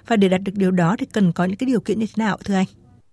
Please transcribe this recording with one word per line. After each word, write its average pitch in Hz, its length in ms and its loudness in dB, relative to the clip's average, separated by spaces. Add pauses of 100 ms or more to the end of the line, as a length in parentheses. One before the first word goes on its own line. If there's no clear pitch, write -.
và 233 80 2
để 196 140 4
đạt 185 140 2
được 196 120 -6
điều 190 160 2
đó 180 280 2
thì 269 140 -4
cần 196 180 2
có 175 140 -2
những 185 100 -4
cái 262 120 -4
điều 247 120 2
kiện 214 200 -4
như 226 60 -2
thế 214 180 -4
nào 196 220 -2
thưa 202 80 -2
anh? 190 120 2 (480)